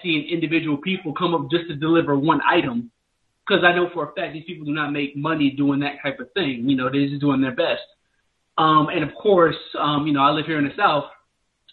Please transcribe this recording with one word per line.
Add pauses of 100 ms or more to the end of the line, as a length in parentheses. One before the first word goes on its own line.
seeing
individual
people
come
up
just
to
deliver
one
item, (580)
'cause
I
know
for
a
fact
these
people
do
not
make
money
doing
that
type
of
thing.
You
know,
they're
just
doing
their
best. (760)
Um,
and
of
course, (220)
um,
you
know,
I
live
here
in
the
South. (640)